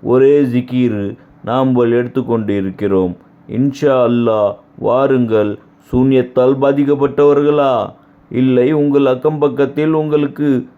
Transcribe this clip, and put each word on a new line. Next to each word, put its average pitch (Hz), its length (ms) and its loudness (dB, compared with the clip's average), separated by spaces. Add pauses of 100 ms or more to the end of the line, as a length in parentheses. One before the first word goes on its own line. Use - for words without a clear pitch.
ஒரே 135 400 4
ஜிகீர் 123 720 -2 (300)
நாம்பல் 123 460 0
எடுத்துக்கொண்டு 117 640 -2
இருக்கிறோம். 95 640 -2 (320)
இன்ஷா 135 540 0
அல்லாஹ், 113 520 0 (220)
வாருங்கள். 113 840 0 (320)
சூனியத்தால் 127 720 2
பாதிக்கப்பட்டவர்களா? 143 1300 0 (360)
இல்லை, 127 420 0
உங்கள் 143 340 2
அக்கம் 139 340 -2
பக்கத்தில் 139 520 -2
உங்களுக்கு 147 760 -2 (120)